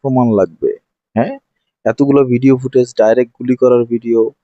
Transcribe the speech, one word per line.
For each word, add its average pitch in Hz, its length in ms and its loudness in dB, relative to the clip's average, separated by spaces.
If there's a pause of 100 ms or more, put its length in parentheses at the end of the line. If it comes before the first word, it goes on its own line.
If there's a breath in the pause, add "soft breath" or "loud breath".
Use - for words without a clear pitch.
প্রমাণ 127 260 0 (100)
লাগবে? 82 400 -2 (380)
হ্যাঁ, 233 240 -4 (460)
এতগুলো 139 400 2
ভিডিও 131 320 2
ফুটেজ, 127 400 -2
ডাইরেক্ট 117 360 0
গুলি 123 240 -4
করার 123 280 2
ভিডিও, 113 460 -2 (120)